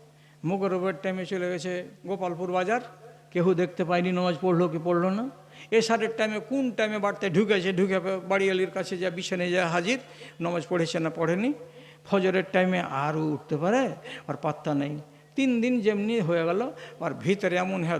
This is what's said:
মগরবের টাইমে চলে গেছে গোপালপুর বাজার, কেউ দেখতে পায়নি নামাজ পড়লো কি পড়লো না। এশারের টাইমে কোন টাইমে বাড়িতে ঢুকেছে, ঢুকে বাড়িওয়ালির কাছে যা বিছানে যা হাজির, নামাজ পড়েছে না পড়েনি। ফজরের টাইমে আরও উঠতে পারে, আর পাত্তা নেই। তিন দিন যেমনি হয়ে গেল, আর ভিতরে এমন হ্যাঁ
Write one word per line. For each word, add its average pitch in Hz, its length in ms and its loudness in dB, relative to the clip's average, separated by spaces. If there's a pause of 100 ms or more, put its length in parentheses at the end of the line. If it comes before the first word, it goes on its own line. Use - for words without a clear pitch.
(460)
মগরবের 190 480 0 (100)
টাইমে 185 220 -4
চলে 180 240 -4
গেছে 180 380 -6 (180)
গোপালপুর 175 460 -4
বাজার, 185 300 2 (500)
কেউ 180 220 4
দেখতে 180 300 0
পায়নি 180 280 2
নামাজ 180 300 2
পড়লো 180 280 4
কি 160 140 -4
পড়লো 175 260 2
না। 226 200 -2 (420)
এশারের 226 460 4
টাইমে 214 220 0
কোন 262 320 -2
টাইমে 214 260 0
বাড়িতে 202 320 0
ঢুকেছে, 190 440 2
ঢুকে 185 260 2
বাড়িওয়ালির 185 720 0
কাছে 190 260 -4
যা 180 120 0
বিছানে 175 420 -2
যা 180 160 2
হাজির, 175 320 0 (400)
নামাজ 170 300 -2
পড়েছে 165 300 0
না 160 100 0
পড়েনি। 170 440 0 (520)
ফজরের 185 460 2
টাইমে 185 280 2
আরও 156 460 -2
উঠতে 151 320 -2
পারে, 208 380 0 (320)
আর 139 80 -4
পাত্তা 151 380 -4
নেই। 143 240 -2 (380)
তিন 254 260 2
দিন 247 200 2
যেমনি 214 380 2
হয়ে 165 260 2
গেল, 214 260 0 (280)
আর 180 140 -2
ভিতরে 185 420 0
এমন 185 280 0
হ্যাঁ 160 160 0